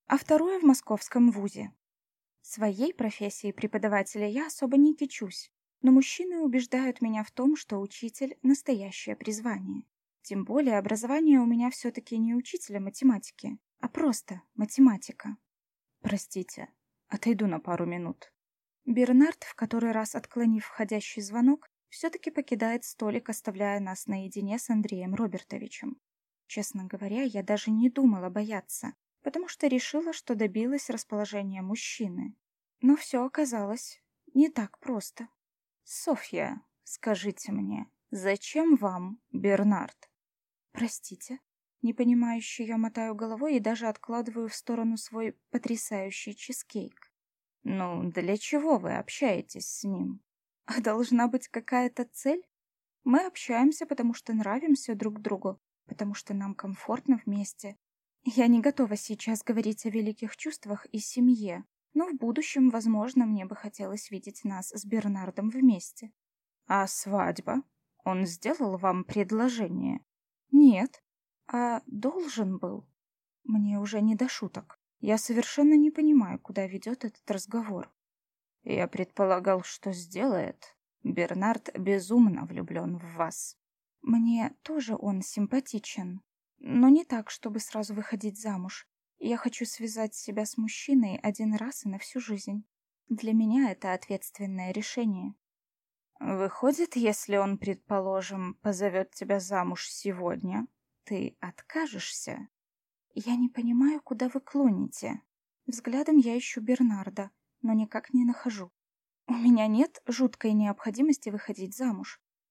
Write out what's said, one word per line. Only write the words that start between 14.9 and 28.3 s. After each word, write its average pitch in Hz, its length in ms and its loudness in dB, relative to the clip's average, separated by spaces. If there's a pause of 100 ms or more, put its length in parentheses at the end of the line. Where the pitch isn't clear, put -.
Простите, - 680 -6 (400)
отойду 214 400 0
на 170 140 -2
пару 175 240 -4
минут. 175 480 -8 (500)
Бернард, 254 640 6
в - 100 -16
который 233 380 -2
раз 220 220 -4
отклонив 226 500 0
входящий 214 560 -6
звонок, 240 480 2 (180)
все-таки - 420 -6
покидает 233 540 -4
столик, 233 460 -6
оставляя 202 500 -4
нас 190 280 -8
наедине 196 520 -6
с - 100 -10
Андреем 196 460 -2
Робертовичем. - 800 -6 (500)
Честно - 380 -8
говоря, 202 380 -6
я 208 200 -2
даже 208 300 -2
не 226 180 4
думала 214 400 4
бояться, 208 680 -8 (280)